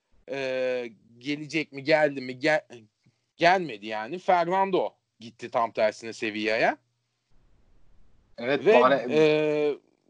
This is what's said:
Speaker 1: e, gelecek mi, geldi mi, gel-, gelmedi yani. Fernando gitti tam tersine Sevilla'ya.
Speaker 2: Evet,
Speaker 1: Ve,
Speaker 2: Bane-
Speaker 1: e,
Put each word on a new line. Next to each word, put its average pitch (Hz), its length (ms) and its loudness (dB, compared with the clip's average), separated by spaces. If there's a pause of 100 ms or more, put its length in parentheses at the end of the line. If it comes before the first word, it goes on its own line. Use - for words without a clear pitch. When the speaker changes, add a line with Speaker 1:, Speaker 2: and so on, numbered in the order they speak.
(320)
Speaker 1:
e, 127 580 -4 (280)
gelecek 147 540 -6
mi, 139 120 -12
geldi 147 380 2
mi, 127 180 -10
gel-, 151 220 0 (760)
gelmedi 160 500 2
yani. 110 320 -8
Fernando 180 680 0 (300)
gitti 117 320 -16
tam 117 200 -2
tersine 110 420 -2
Sevilla'ya. 110 640 -2 (1600)
Speaker 2:
Evet, 127 280 -2
Speaker 1:
Ve, 202 160 6
Speaker 2:
Bane- 131 280 2
Speaker 1:
e, 151 640 2 (360)